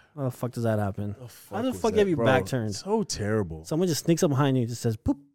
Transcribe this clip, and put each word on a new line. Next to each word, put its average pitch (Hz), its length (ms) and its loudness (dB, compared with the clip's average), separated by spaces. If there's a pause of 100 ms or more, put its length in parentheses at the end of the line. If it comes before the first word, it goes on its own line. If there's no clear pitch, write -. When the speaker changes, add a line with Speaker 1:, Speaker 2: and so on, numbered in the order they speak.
(180)
Speaker 1:
How 143 60 -6
the 131 80 -2
fuck 120 200 -6
does 117 120 -4
that 110 160 2
happen? 101 400 -4
Speaker 2:
The - 360 -16
Speaker 1:
How 214 60 -2
the 254 100 0
Speaker 2:
was 190 80 -8
Speaker 1:
fuck 220 120 2
Speaker 2:
that, 208 80 2
Speaker 1:
have 202 100 4
you 165 60 2
Speaker 2:
bro? 127 100 0
Speaker 1:
back 131 220 4
turned? 110 280 -2
Speaker 2:
So 107 280 -2
terrible. 101 600 -4
Speaker 1:
Someone 170 220 0
just 156 160 -2
sneaks 170 200 2
up 160 80 4
behind 135 260 4
you 127 60 2
and 113 60 -2
just 120 120 -8
says, 113 160 0
"Poop," - 200 0 (180)